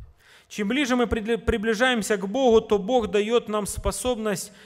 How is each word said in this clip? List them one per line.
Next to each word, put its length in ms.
Чем 180
ближе 300
мы 100
придли-, 320
приближаемся 760
к 100
Богу, 340
то 180
Бог 280
даёт 420
нам 180
способность 880